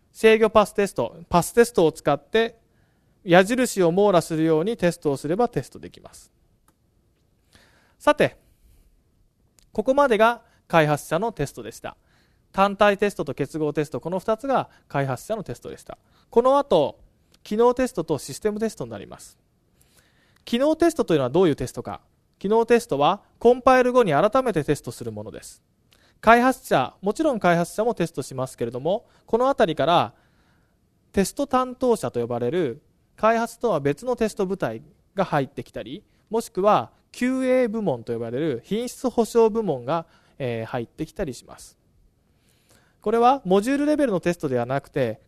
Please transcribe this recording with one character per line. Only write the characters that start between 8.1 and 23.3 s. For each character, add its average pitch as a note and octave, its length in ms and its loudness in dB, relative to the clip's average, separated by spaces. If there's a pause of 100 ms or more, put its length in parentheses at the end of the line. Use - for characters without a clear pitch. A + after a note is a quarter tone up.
て、 D#3 220 0 (1400)
こ G#3+ 100 -6
こ C4 100 0
ま C#4+ 140 4
で A#3+ 100 2
が A3+ 260 2 (260)
開 D#3+ 180 4
発 D3 200 -2
者 D#3 120 -2
の A3 140 -4
テ C#3+ 140 -6
ス - 60 -14
ト A#2+ 120 -16
で - 80 -12
し - 80 -20
た。 - 160 -14 (560)
単 G3 240 0
体 G#3 200 2
テ G3+ 140 0
ス - 60 -16
ト E3+ 80 -6
と D3 100 -8
結 D3 240 -8
合 D3+ 140 -2
テ D3+ 120 -2
ス C#3+ 60 -18
ト、 - 100 -8
こ - 80 -10
の F#3 120 -6
二 A3 160 -2
つ C#4 100 -14
が A#3 240 -2 (160)
開 C#3+ 180 -2
発 C3+ 200 -8
者 G#3+ 100 -8
の A3 80 -10
テ B2 140 -12
ス - 40 -20
ト - 80 -16
で - 80 -14
し - 60 -20
た。 - 160 -20 (320)
こ A#3 120 2
の C4+ 160 4
後、 E3+ 420 0 (420)
機 - 140 -8
能 A#3+ 180 4
テ B3+ 140 -2
ス - 40 -10
ト F3 120 -4
と D#3 140 -2
シ - 160 -12
ス - 60 -16
テ G#3 120 -2
ム G#3+ 80 -8
テ A3 80 -4
ス - 80 -10
ト D3 80 -10
に A#2 80 -14
な G2+ 60 -12
り - 100 -16
ま - 100 -18
す。 - 180 -20 (1080)
機 A#3 160 -4
能 D#4 160 2
テ E4+ 160 2
ス - 20 -8
ト A#3 100 -2
と F3 100 0
い - 20 2
う - 20 2
の C3+ 60 0
は A#2+ 60 -4
ど E3 120 2
う F#3 60 4
い - 20 2
う C3+ 60 0
テ C3 100 -8
ス - 60 -12
ト B2 100 -12
か。 G2 180 -12 (380)
機 F#3+ 100 -6
能 A3+ 180 2
テ A#3 120 4
ス A3+ 80 -4
ト C#3 140 -2
は E3 220 0 (180)